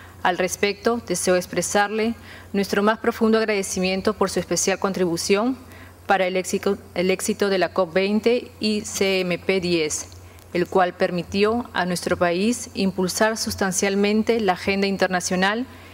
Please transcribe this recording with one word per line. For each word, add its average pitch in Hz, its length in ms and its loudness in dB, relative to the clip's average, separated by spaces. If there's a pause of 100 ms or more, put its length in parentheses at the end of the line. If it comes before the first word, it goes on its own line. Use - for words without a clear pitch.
(240)
Al 180 140 2
respecto, 202 680 -2
deseo 180 300 0
expresarle 202 800 0 (360)
nuestro 202 300 0
más 214 160 2
profundo 220 400 2
agradecimiento 196 760 0
por 196 160 0
su 185 100 -4
especial 180 400 0
contribución 196 800 0 (500)
para 190 180 4
el 185 120 0
éxito, 196 400 0 (180)
el 185 160 2
éxito 202 380 0
de 196 80 2
la 175 160 2
cop 175 200 0
veinte 214 580 2 (100)
y 214 200 0
C 190 380 0
M 180 180 -2
P 190 220 0
diez, 165 480 -2 (460)
el 175 120 0
cual 180 280 2
permitió 196 800 0
a 180 120 0
nuestro 180 300 -2
país 180 580 0
impulsar 190 640 0
sustancialmente 202 1000 0
la 190 140 2
agenda 196 340 0
internacional 190 800 0 (260)